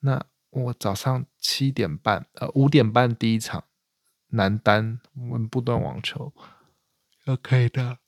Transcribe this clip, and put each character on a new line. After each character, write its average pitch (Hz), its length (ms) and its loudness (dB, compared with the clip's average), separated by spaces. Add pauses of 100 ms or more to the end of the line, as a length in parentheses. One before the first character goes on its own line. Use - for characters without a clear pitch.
那 135 220 0 (280)
我 123 220 -4
早 101 200 -4
上 131 320 -2 (140)
七 - 320 -2
点 92 260 -2
半， 101 360 -2
呃， - 200 -8
五 139 160 6
点 123 240 4
半 120 220 4
第 113 180 0
一 113 60 2
场 - 240 -8 (640)
男 101 300 2
单 110 420 2 (160)
温 120 320 -6
布 131 120 -2
顿 120 220 0
网 67 200 -8
球， - 300 -10 (960)
OK 127 440 2
的。 123 280 -6 (100)